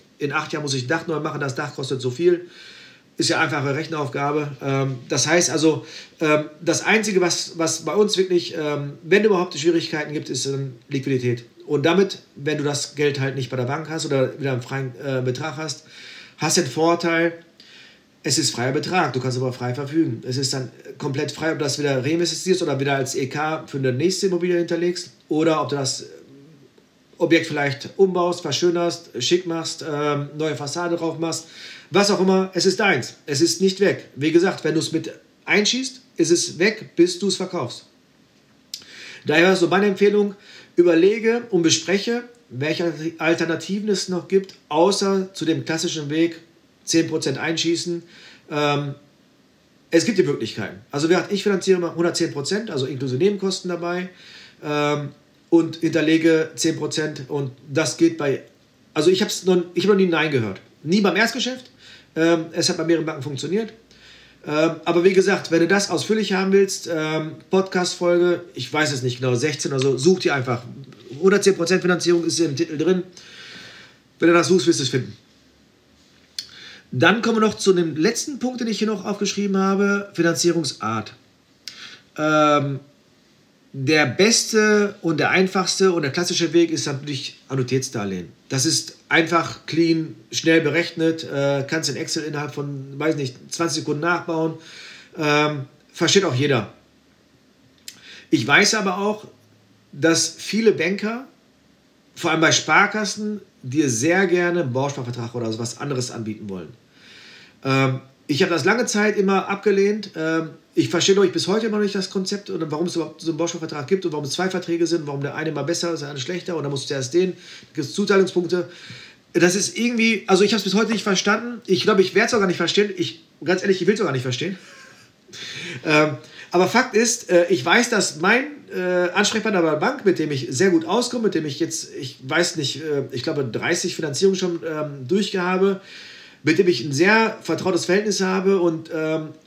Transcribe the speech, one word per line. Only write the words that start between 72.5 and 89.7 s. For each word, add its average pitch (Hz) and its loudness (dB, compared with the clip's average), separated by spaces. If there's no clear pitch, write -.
Titel 160 -4
drin. 175 2
Wenn 165 4
du 170 8
das 170 6
suchst, 175 4
wirst 160 4
du 147 -2
es 127 -2
finden. 127 -2
Dann 175 4
kommen 226 0
wir 220 6
noch 202 -4
zu 196 6
dem 165 0
letzten 226 -2
Punkt, 247 -4
den 226 -4
ich 214 -2
hier 214 0
noch 202 -4
aufgeschrieben 196 -2
habe: 196 2
Finanzierungsart. 160 0
Ähm, 151 2
der 147 2
beste 208 2
und 160 0
der 123 2
einfachste 185 2
und 170 0
der 139 -2
klassische 170 -2
Weg 165 4
ist 151 -4
natürlich 139 -8
Annuitätsdarlehen. 123 -4
Das 135 -2
ist - -2
einfach, 160 0
clean, 165 0